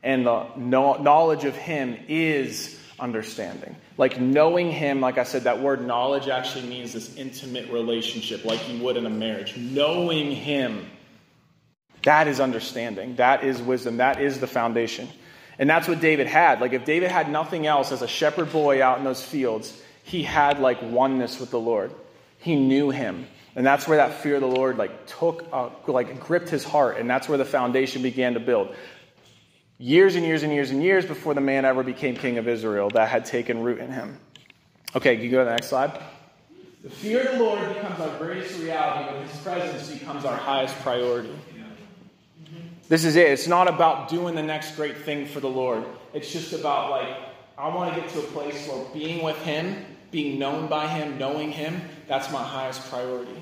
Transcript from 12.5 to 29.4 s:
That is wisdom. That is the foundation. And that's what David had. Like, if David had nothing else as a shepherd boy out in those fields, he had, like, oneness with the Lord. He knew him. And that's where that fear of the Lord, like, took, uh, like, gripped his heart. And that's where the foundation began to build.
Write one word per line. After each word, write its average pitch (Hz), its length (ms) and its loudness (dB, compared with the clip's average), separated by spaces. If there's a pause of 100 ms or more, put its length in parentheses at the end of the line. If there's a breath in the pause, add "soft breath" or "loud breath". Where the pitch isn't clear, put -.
That 131 260 6
is 131 180 0
wisdom. 123 360 -2
That 131 240 2
is 139 180 0
the 127 80 -4
foundation. 117 640 -2 (480 loud breath)
And 139 120 2
that's 165 180 4
what 165 120 0
David 156 280 4
had. 135 340 6
Like, 123 100 0
if 123 140 -2
David 175 260 2
had 160 180 0
nothing 156 380 -2
else 139 240 2
as 127 100 -4
a 120 60 -4
shepherd 151 440 0
boy 143 300 4
out 127 160 4
in 139 60 -4
those 131 180 -2
fields, 120 560 -4 (260 loud breath)
he 175 200 -6
had, 143 360 4
like, 123 220 2
oneness 123 580 0
with 123 120 -10
the 123 80 0
Lord. 113 340 0 (440 soft breath)
He 170 180 0
knew 139 340 4
him. 110 380 -4 (280 loud breath)
And 123 100 2
that's 139 200 4
where 156 120 4
that 127 240 4
fear 143 140 0
of 139 60 2
the 139 60 0
Lord, 127 300 2
like, 101 300 -6
took, 165 440 -2
uh, 127 180 -4 (180)
like, 127 340 -2
gripped 170 280 -2
his 147 140 -2
heart. 131 340 2
And 117 120 -4
that's 131 180 0
where 147 100 0
the 135 80 2
foundation 131 560 0
began 123 340 0
to 117 40 -2
build. 113 340 0 (1080 loud breath)